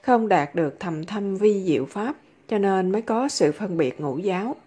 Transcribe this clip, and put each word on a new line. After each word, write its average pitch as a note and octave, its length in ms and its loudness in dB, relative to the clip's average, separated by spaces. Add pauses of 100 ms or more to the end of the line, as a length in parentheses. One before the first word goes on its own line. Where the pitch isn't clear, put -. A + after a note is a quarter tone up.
không A3+ 260 2
đạt D#3 260 2
được D#3 260 -2
thầm D#3+ 240 -6
thâm G3 320 -4
vi G3+ 280 4
diệu C#3 200 2
pháp, A3 320 -6 (320)
cho G#3+ 100 0
nên F#3+ 320 2
mới A3 120 0
có A#3 260 -2
sự D3+ 240 2
phân F#3+ 240 -6
biệt C#3+ 240 0
ngũ C#3+ 180 -4
giáo. G3 380 -4 (100)